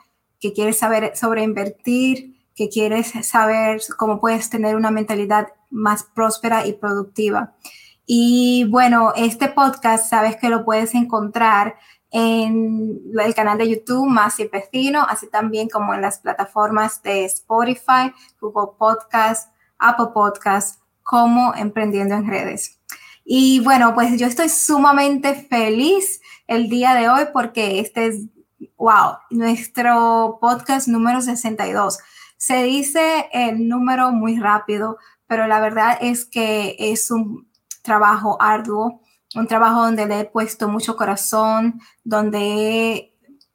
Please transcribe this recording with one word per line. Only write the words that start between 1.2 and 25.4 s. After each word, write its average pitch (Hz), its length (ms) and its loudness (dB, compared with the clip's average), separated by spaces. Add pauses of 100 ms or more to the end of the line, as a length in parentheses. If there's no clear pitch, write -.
invertir, 240 960 -4 (160)
que 208 160 -4
quieres 220 420 -2 (140)
saber 220 560 0 (160)
cómo 214 220 -2
puedes 226 320 -2
tener 214 240 -2
una 220 160 0
mentalidad 214 560 -2 (240)
más 214 320 -2
próspera 220 640 -2
y 202 60 -4
productiva. 202 840 -4 (500)
Y 247 640 4
bueno, 240 460 4
este 233 320 0
podcast, 262 600 0
sabes 220 280 0
que 240 140 -4
lo 226 140 0
puedes 220 300 -2
encontrar 220 840 0 (340)
en 226 880 -2 (180)
el 220 140 0
canal 214 240 0
de 226 120 2
YouTube, 247 360 -2
Masi 214 400 2
Pesino, 262 640 -2
así 214 180 -8
también 220 420 -4
como 202 260 -4
en 196 80 -6
las 196 160 -4
plataformas 214 840 -2
de 196 240 -2
Spotify, 247 880 0 (260)
Google 208 380 -4
Podcast, 220 720 0 (280)
Apple 233 340 2
Podcast, 208 680 -2 (180)
como 240 540 2
Emprendiendo 208 580 -2
en 208 140 -2
Redes. 196 480 -6 (560)
Y 262 280 6
bueno, 240 340 4
pues 240 260 2
yo 240 60 2
estoy 320 240 0
sumamente 285 840 2
feliz 254 840 0 (280)